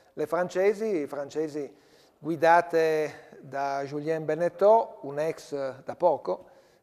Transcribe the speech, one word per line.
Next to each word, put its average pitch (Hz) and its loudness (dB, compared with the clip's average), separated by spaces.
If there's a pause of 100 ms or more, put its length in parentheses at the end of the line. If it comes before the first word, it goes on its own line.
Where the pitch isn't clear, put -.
(160)
le 151 -4
francesi, 185 0
i 135 -8
francesi 143 -6 (460)
guidate 160 2
da 139 -6
Julien 151 -4
Benneteau, 175 2
un 139 -8
ex 143 -6
da 120 -10
poco, 175 0 (360)